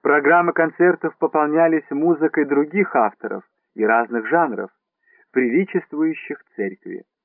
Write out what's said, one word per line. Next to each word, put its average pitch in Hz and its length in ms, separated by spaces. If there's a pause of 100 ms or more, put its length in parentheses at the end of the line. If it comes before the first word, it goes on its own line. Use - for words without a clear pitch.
Программы 156 520
концертов 165 640
пополнялись 156 720
музыкой 156 560
других 151 500
авторов 104 480 (320)
и 107 80
разных 113 420
жанров, 127 440 (600)
приличествующих 156 1120 (140)
церкви. 92 480 (200)